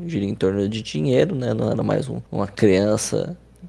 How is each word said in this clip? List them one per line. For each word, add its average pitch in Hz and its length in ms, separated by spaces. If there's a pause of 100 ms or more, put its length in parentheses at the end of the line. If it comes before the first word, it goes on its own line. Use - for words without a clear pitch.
gira 98 200
em 104 100
torno 98 320
de 110 140
dinheiro, 147 520
né? 123 200
Não 113 180
era 113 100
mais 107 260
um, 117 140 (100)
uma 104 160
criança 104 880 (320)